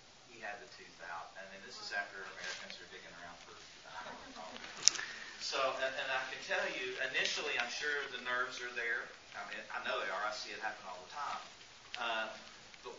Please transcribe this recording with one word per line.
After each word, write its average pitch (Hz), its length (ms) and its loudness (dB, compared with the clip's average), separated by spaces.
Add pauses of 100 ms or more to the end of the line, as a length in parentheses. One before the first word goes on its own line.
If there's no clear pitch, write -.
(340)
he 113 80 -12
had 101 160 -2
the 95 160 -12
tooth 90 320 -14
out. 87 320 -4
I 95 160 -6
mean, 98 80 -10
this - 160 -10
is - 160 -4
after 101 320 0
Americans - 560 -4
are - 80 -12
digging - 320 -10
around - 240 -8
for, - 80 -12 (320)
I - 240 -6
don't 254 240 -8
know. 220 160 -6 (960)
So, - 160 4 (160)
and, 131 160 4
and - 160 2
I 131 120 6 (120)
can - 160 -4
tell 185 240 4
you, 190 240 0 (160)
initially, 156 480 6
I'm 120 80 4
sure 147 240 4 (240)
the 120 80 -4
nerves 123 400 2
are 120 80 -4
there. 117 320 2 (320)
I - 160 -4
mean, 107 160 -4
I - 160 -2
know - 160 2
they 104 80 2
are. 95 160 2
I 107 80 2
see - 160 -2
it 104 100 -4
happen 110 300 -2
all - 160 -6
the - 80 -12
time. - 300 -2 (580)
Uh, 113 240 4 (560)
but 120 160 -8